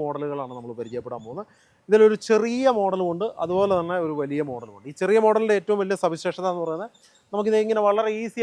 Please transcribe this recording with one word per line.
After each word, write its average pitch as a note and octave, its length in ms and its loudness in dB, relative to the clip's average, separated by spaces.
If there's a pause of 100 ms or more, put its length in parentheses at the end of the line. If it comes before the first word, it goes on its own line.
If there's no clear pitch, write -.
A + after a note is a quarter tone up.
മോഡലുകളാണ് C#3+ 560 -6
നമ്മൾ A#2+ 220 -12
പരിചയപ്പെടാൻ A#2+ 460 -8
പോകുന്നത്. D3 220 -12 (420)
ഇതിലൊരു G#3+ 280 6 (100)
ചെറിയ A#3 500 2
മോഡലും F#3+ 340 0
ഉണ്ട്, F3 120 -4 (200)
അതുപോലെ F#3+ 360 2
തന്നെ E3+ 160 -4 (100)
ഒരു D#3 160 -4
വലിയ C#3+ 280 -4
മോഡലും A#2 280 -12
ഉണ്ട്. G#2 120 -18
ഈ D3 100 -14
ചെറിയ F#3+ 260 2
മോഡലിൻ്റെ G#3+ 340 4
ഏറ്റവും G3+ 240 0
വലിയ G3 200 -2
സവിശേഷത F3 480 -2
എന്ന് F3 140 -4
പറയുന്നത് E3 260 -8 (420)
നമുക്കിത് G#3+ 320 2
ഇങ്ങനെ A3 220 0
വളരെ G#3+ 220 2 (100)
ഈസി A#3 240 -4